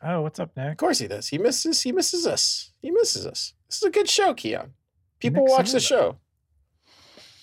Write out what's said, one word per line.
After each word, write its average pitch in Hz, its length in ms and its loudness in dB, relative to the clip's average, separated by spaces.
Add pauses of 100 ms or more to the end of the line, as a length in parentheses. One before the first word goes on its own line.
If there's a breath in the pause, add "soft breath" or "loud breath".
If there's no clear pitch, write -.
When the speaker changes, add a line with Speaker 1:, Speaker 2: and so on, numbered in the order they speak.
Speaker 1:
Oh, 165 180 -4
what's 151 180 -6
up, - 180 -8
Nick? 135 160 -6
Speaker 2:
Of 156 40 -12
course 320 220 0
he 117 100 -6
does. 104 220 -8
He 143 80 -4
misses, 269 440 0
he 254 100 -4
misses 349 360 -2
us. - 520 -2
He 262 120 -8
misses - 340 0
us. - 280 -8 (140)
This - 100 -8
is - 60 -8
a 381 60 4
good 403 180 2
show, 370 260 4
Keon. - 400 -8 (460)
People 254 240 2
Speaker 1:
Nick's 262 80 8
Speaker 2:
watch 262 140 6
the 240 80 -2
Speaker 1:
there. 247 60 2
Speaker 2:
show. 185 360 2 (1300 loud breath)